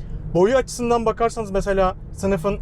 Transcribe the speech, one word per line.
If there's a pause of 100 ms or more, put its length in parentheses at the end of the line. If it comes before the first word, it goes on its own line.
(340)
Boyu
açısından
bakarsanız
mesela (160)
sınıfın